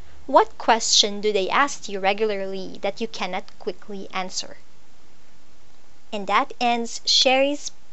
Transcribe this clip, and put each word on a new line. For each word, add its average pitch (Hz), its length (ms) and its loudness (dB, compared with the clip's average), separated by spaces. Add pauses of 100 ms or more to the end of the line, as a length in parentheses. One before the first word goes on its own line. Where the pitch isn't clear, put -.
(260)
what 311 300 4
question 220 640 4
do 208 120 2
they 190 180 2
ask 269 380 2
you 196 100 -4
regularly 196 840 0
that 196 180 -2
you 226 80 -2
cannot - 500 -4
quickly 196 540 -6
answer? - 460 -4 (1500)
And 202 160 -4
that 226 320 4
ends 240 440 0
Sherry's 269 680 4 (200)